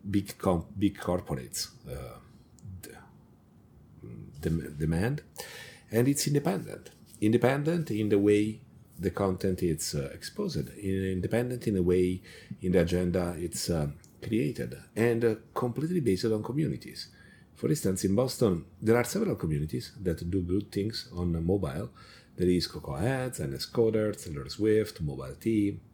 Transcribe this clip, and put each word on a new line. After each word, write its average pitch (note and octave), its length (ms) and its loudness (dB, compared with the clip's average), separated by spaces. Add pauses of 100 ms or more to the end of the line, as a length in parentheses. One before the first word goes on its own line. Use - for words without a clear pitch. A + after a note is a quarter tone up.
big G2+ 280 -2
com-, F2 280 2 (120)
big G2+ 200 2
corporates, - 720 -4 (200)
uh, B1+ 280 -10 (640)
d-, - 80 -18 (1500)
dem-, D#2+ 360 -2
demand, E2+ 440 0 (680)
and A#2+ 200 4
it's C#3 180 0
independent. D3 640 -2 (320)
Independent C#3 680 2
in G#2+ 200 0
the G2+ 100 6
way G#2 400 4 (400)
the F2+ 120 0
content F#2+ 520 0
is, D#2+ 320 -2
uh, C#2 180 -2
exposed, F3+ 440 -6 (200)
in-, F#2+ 280 -2
independent A2+ 640 -2
in G2+ 60 2
the F2+ 80 4
way F#2 380 4 (400)
in F2+ 120 0
the F2+ 80 8
agenda F2 580 2
it's, E2+ 300 -6
uh, D#2 180 2 (340)
created, C#2 560 -2 (160)
and, A#2 300 4
uh, A2 120 4 (180)
completely D3+ 480 -2
based G#2 240 2
on A2 180 2
communities. - 640 -4 (480)
For - 140 0
instance, G2 340 2
in F#2+ 100 4
Boston, A2 520 2 (160)
there A2+ 160 6
are A#2+ 80 4
several F#3+ 300 0
communities D#2 680 -2
that F2 280 -2
do F#2+ 120 2
good F2+ 280 -2
things G#2 460 -2
on F2+ 160 0 (140)
mobile. F#2 460 0 (440)
There F2+ 140 2
is F2 180 4
Cocoa D2+ 280 -8
Heads, B2+ 440 -2
N C3+ 140 -4
S - 120 -6
Coders, A2 560 2
Taylor C#2+ 280 -10
Swift, G#2+ 500 2
Mobile C2+ 400 -6
Tea G2+ 400 0 (140)